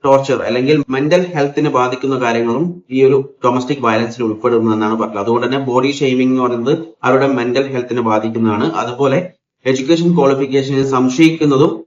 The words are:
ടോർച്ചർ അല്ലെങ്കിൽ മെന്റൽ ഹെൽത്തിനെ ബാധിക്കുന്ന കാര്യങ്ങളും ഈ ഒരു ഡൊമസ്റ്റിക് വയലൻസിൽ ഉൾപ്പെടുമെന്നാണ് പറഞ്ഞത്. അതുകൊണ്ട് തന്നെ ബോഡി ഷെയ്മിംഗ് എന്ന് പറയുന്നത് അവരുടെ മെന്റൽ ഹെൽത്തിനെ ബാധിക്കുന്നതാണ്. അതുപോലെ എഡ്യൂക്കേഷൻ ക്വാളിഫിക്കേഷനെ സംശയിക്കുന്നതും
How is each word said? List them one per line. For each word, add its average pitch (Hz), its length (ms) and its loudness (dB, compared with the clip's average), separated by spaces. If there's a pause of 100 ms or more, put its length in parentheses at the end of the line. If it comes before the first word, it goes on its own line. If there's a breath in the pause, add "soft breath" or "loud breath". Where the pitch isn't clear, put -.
ടോർച്ചർ 135 420 2
അല്ലെങ്കിൽ 127 300 2 (180)
മെന്റൽ 151 260 2 (140)
ഹെൽത്തിനെ 143 420 0
ബാധിക്കുന്ന 131 460 -2
കാര്യങ്ങളും 117 420 0 (300)
ഈ 131 120 4
ഒരു 139 100 4 (280)
ഡൊമസ്റ്റിക് 127 420 -2
വയലൻസിൽ 113 400 -2
ഉൾപ്പെടുമെന്നാണ് 110 760 0
പറഞ്ഞത്. 104 220 -6
അതുകൊണ്ട് 120 220 0
തന്നെ 135 220 -2
ബോഡി 131 300 2
ഷെയ്മിംഗ് 127 360 2
എന്ന് 127 120 0
പറയുന്നത് 120 260 -2 (340)
അവരുടെ 135 220 2 (100)
മെന്റൽ 123 360 -2
ഹെൽത്തിനെ 117 340 -4
ബാധിക്കുന്നതാണ്. 110 560 0 (160)
അതുപോലെ 135 400 -2 (500)
എഡ്യൂക്കേഷൻ 160 460 0
ക്വാളിഫിക്കേഷനെ 135 680 0 (140)
സംശയിക്കുന്നതും 147 760 4 (160)